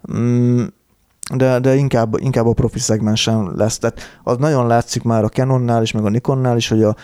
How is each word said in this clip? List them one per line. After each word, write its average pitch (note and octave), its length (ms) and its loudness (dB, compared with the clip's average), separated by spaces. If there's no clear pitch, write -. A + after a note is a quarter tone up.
Mm, A#2+ 500 0
de, B2+ 240 2
de C3 160 2
inkább, B2 440 0
inkább B2 260 0
a A#2 80 2
profi A2 260 -2
szegmensen A2 760 0
lesz. A2 220 0
Tehát - 460 -6
az B2 140 -2
nagyon C3+ 300 0
látszik A#2+ 360 0
már A2+ 200 2
a A2 60 0
Canonnál B2+ 520 0
is, A2 100 -2
meg G#2+ 140 -2
a G2+ 40 0
Nikonnál B2+ 480 0
is, A2+ 100 -2
hogy A2 160 2
a, G#2+ 200 2